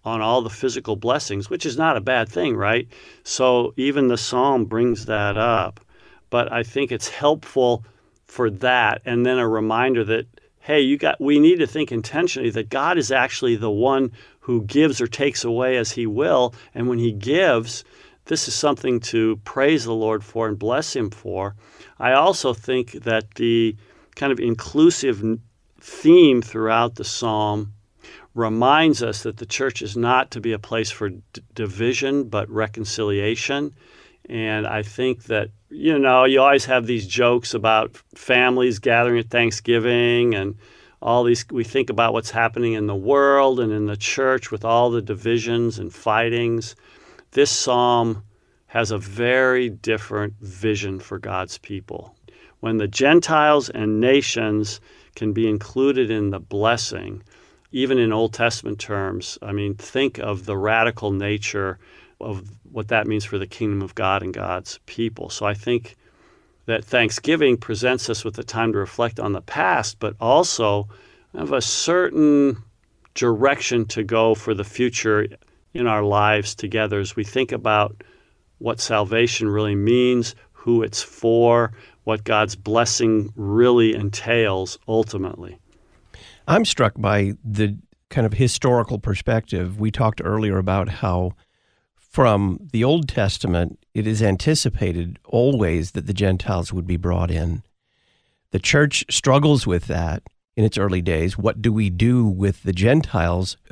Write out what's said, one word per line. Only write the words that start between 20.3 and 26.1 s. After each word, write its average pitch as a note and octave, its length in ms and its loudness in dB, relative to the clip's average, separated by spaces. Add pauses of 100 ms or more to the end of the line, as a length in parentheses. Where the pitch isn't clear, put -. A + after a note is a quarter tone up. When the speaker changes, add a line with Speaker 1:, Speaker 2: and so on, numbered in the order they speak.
Speaker 1:
and G#2 120 -4
bless A#2+ 360 -4
him A2+ 160 -4
for. G2 460 -8 (420)
I B2 140 0
also D3 420 2
think B2 380 -4
that A2 420 -4
the A2+ 420 0 (400)
kind C#3 160 -2
of A#2+ 80 -4
inclusive B2 840 2
n-, A2 180 -2 (400)
theme D3+ 640 6